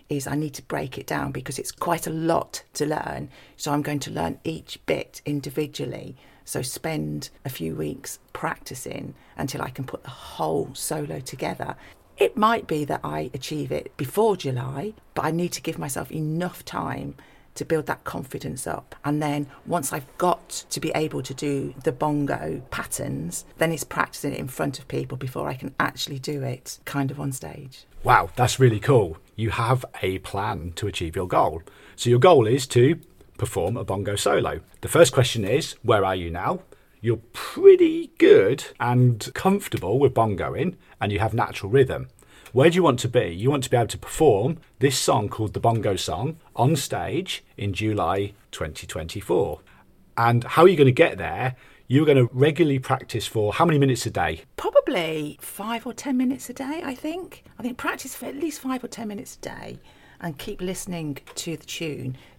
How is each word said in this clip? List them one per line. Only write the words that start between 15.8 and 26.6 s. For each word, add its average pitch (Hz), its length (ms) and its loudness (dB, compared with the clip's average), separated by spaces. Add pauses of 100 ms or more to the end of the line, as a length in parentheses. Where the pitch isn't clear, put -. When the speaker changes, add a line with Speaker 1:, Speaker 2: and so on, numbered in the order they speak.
Speaker 1:
enough 160 540 -4
time 143 500 -8 (400)
to 151 120 -8
build 156 200 0
that - 180 -6
confidence - 640 -8
up. - 280 -8 (100)
And 147 180 0
then 147 240 -2 (200)
once 165 260 -2
I've 151 140 -8 (100)
got - 320 0 (220)
to 147 100 -6
be 156 140 -4
able 151 280 -2
to 135 120 -10
do 143 400 -4 (100)
the 160 80 0
bongo 147 800 -2
patterns, - 760 -8 (140)
then 165 140 2
it's 156 120 -6
practicing - 480 -4
it - 60 -8
in 147 100 -8
front 143 300 -6
of - 100 -18
people 135 300 -6
before 135 300 -6
I 139 60 -6
can 135 240 -12
actually 151 400 -4
do 139 240 -6
it 127 440 -8